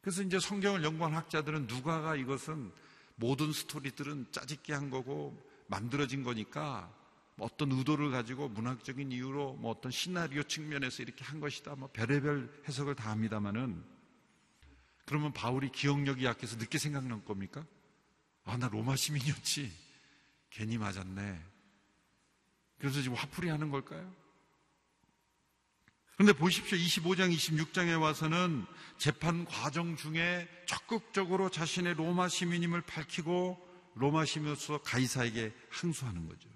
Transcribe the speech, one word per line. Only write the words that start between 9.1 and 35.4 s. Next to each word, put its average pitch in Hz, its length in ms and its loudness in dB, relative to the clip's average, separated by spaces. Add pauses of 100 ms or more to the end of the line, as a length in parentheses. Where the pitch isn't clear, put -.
이유로 135 420 -4
뭐 113 180 -4
어떤 127 200 -6
시나리오 160 520 -2
측면에서 143 580 -4
이렇게 123 220 -10
한 143 160 -8
것이다, 147 360 -6
뭐 135 160 -10
별의별 135 760 0
해석을 139 280 -2
다 110 140 -6
합니다마는, 107 760 0 (1200)
그러면 151 280 0
바울이 127 380 -2
기억력이 139 540 2
약해서 117 320 -2
늦게 113 200 -4
생각난 131 480 -4
겁니까? 101 400 -6 (800)
"아, 117 140 -4
나 123 100 0
로마 110 280 0
시민이었지. 139 760 -2 (800)
괜히 110 260 -4
맞았네." 95 640 -4 (1400)
그래서 139 240 0
지금 127 160 0
화풀이 175 300 -4
하는 151 240 0
걸까요? 160 420 -6 (2000)
그런데 202 220 12
보십시오. 185 400 4
이십오 175 380 4
장, 180 160 6
이십육 156 420 2
장에 170 200 4
와서는 156 720 2 (320)
재판 165 480 0
과정 151 500 -2
중에 170 520 -2 (200)
적극적으로 190 840 0
자신의 175 460 0
로마 175 340 2
시민임을 170 520 2
밝히고 180 1120 -2
로마 147 300 4
시민으로서 151 580 -2
가이사에게 117 680 2 (160)